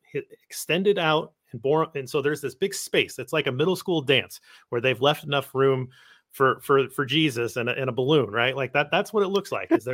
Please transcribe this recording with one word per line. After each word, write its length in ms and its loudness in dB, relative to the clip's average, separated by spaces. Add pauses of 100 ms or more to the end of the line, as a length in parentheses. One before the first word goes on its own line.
(120)
hi-, 120 -6 (200)
extended 560 0
out, 320 0 (200)
and 100 -12
Borom, 340 2
and 140 -8
so 120 0
there's 180 0
this 160 -8
big 180 -4
space. 460 -2
It's 140 -8
like 140 0
a 40 -2
middle 240 0
school 260 -2
dance 380 0 (300)
where 100 -2
they've 220 0
left 240 2
enough 280 -4
room 360 0 (420)
for, 300 2
for, 280 2
for 160 -4
Jesus 520 0
and 100 -2
a, 100 -2
and 120 -2
a 20 -4
balloon, 400 2
right? 240 2
Like 160 -4
that, 180 2
that's 220 0
what 100 0
it 60 2
looks 240 -2
like. 180 -6
Is 140 2
there 100 -6